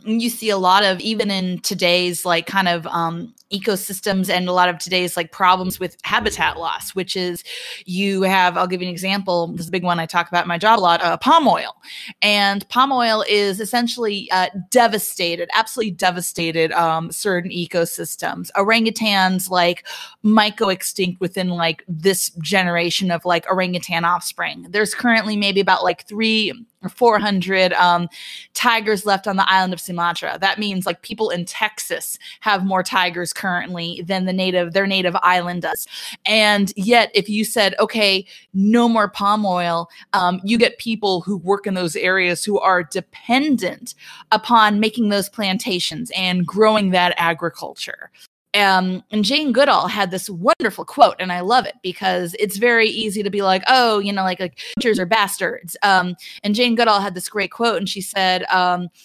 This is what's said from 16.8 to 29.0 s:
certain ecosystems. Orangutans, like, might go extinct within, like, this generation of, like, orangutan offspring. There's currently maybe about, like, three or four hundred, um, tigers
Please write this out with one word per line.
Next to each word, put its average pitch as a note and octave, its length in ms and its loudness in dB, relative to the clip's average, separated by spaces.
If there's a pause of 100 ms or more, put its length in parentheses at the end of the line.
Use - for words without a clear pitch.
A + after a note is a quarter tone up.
certain F3+ 400 -2
ecosystems. E3+ 1080 -4
Orangutans, G3+ 920 2
like, F3 360 0 (380)
might G#3+ 340 4
go G#3 120 0
extinct F3+ 520 -4
within, F#3 280 -2
like, E3 380 -2
this F#3 440 0 (100)
generation F3 680 0
of, E3+ 140 -4
like, F3 220 2
orangutan F3+ 580 -2
offspring. E3+ 640 -4
There's G#3 260 0
currently A3 420 0
maybe G3 240 2
about, F#3 220 2
like, F3 240 -2
three A3 440 0 (320)
or F#3 60 -8
four A#3 280 4
hundred, F#3+ 560 2
um, F3 340 4 (460)
tigers G#3+ 540 0